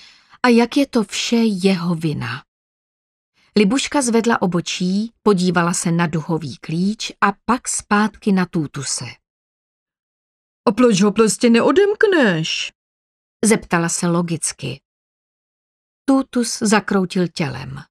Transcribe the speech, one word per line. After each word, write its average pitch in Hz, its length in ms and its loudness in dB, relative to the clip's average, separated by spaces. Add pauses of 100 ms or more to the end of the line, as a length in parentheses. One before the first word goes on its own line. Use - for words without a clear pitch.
(420)
a 254 60 4
jak 233 280 4
je 277 100 4
to 220 180 0
vše - 320 -4
jeho 190 580 0
vina. 135 500 -6 (1120)
Libuška 254 440 0
zvedla 233 400 0
obočí, 185 680 -2 (100)
podívala 180 520 2
se - 180 -2
na 170 140 0
duhový 156 500 -6
klíč 185 640 -6
a 202 120 2 (120)
pak 247 240 -2
zpátky - 640 -2
na 185 140 2
Tutuse. 143 580 -6 (1600)
„A - 40 2
proč 233 300 2
ho 208 100 2
prostě 220 380 2
neodemkneš?“ 285 1200 2 (720)
zeptala 185 440 0
se - 180 -4
logicky. 170 760 -4 (1200)
Tutus 262 540 -2
zakroutil 196 720 0
tělem. 135 640 -10